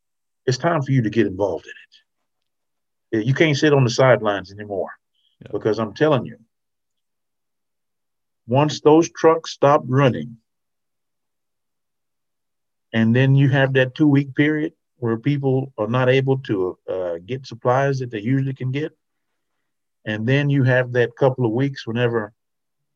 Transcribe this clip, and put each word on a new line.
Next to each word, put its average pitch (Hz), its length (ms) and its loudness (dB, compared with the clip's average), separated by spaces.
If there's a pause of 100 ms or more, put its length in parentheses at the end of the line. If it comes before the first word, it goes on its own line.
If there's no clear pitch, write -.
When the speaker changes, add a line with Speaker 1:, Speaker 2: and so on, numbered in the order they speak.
(460)
Speaker 1:
it's 123 120 0
time 170 240 -2
for 135 100 -6
you 131 100 2
to 107 80 -2
get 104 180 0
involved 92 380 -4
in - 1500 -14
it. 107 60 -2
You 135 80 2
can't 151 240 2
sit 151 160 2
on 135 100 4
the 120 60 0
sidelines 104 640 2
anymore. 101 400 -8 (500)
Speaker 2:
Yeah. - 100 -20
Speaker 1:
Because 104 280 -2
I'm 107 140 -6
telling 147 320 0
you, - 120 -16 (2000)
once 135 340 0
those 160 280 6
trucks 165 420 0
stop 143 340 2
running, 127 520 0 (2500)
and 113 240 2
then 135 200 4
you 139 140 4
have 135 240 0
that 127 220 0
two-week 143 400 2
period 151 380 -2 (240)
where 113 200 -4
people 135 600 -2
are 107 100 -2
not 127 220 0
able 135 300 2
to, 92 380 -4 (120)
uh, 92 260 -6 (100)
get 131 200 -12
supplies 131 540 -2
that 120 120 -10
they 113 80 -8
usually 135 340 -2
can 131 180 -8
get, 151 200 -6 (1120)
and 110 220 -6
then 143 220 2
you 139 140 2
have 127 300 2
that 117 220 0
couple 131 300 0
of 107 60 0
weeks 135 360 -4
whenever, 117 460 -2 (640)